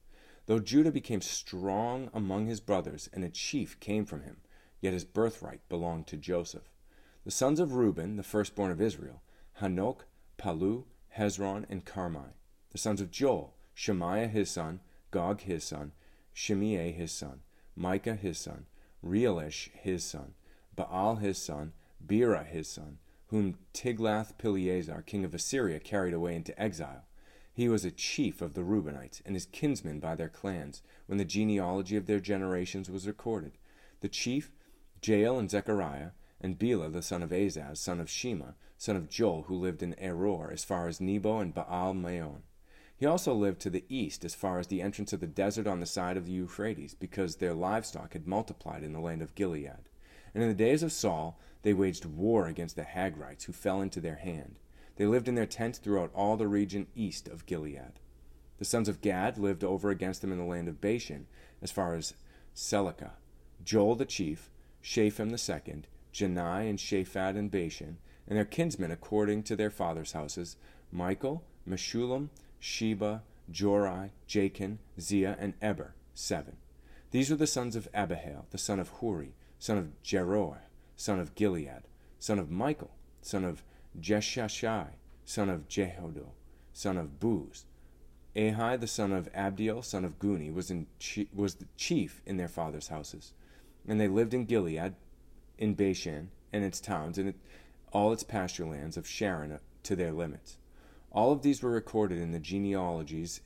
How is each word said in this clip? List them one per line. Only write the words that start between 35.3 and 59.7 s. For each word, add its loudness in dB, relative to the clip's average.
and 0
Zechariah, 0
and -2
Bela, 4
the -2
son -2
of -4
Azaz, 0
son -2
of -6
Shema, -4
son 0
of -4
Joel, 2
who -4
lived -2
in -2
Eror, 0
as -6
far 0
as -6
Nebo 2
and -2
Baal 0
Maon. -4
He 0
also 4
lived 4
to -2
the -2
east, -4
as -6
far 0
as -2
the 0
entrance -4
of -4
the -2
desert 0
on 0
the -2
side -2
of -2
the -4
Euphrates, -4
because -2
their 0
livestock -2
had -8
multiplied -4
in -6
the -6
land -2
of -8
Gilead. -4
And 2
in 6
the 4
days 6
of 0
Saul, 0
they 6
waged 4
war 4
against -4
the -4
Hagrites, -4
who -8
fell 0
into -2
their -4
hand. -8
They 4
lived 6
in 2
their 4
tents -4
throughout 2
all 4
the 2
region 2
east -4
of -12
Gilead. -6
The -6
sons 2
of -2
Gad 2
lived 2
over 2